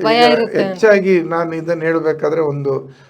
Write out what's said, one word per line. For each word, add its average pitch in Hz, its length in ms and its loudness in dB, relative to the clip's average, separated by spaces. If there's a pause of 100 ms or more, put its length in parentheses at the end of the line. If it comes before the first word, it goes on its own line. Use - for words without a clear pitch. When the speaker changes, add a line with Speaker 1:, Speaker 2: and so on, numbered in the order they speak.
Speaker 1:
ಭಯ 233 220 4
Speaker 2:
ಈಗ 240 60 4
Speaker 1:
ಇರುತ್ತೆ. 233 300 -2
Speaker 2:
ಹೆಚ್ಚಾಗಿ 190 600 2
ನಾನು 165 320 -4
ಇದನ್ನ 165 260 -4
ಹೇಳ್ಬೇಕಾದ್ರೆ 156 600 -2
ಒಂದು 143 560 -4 (140)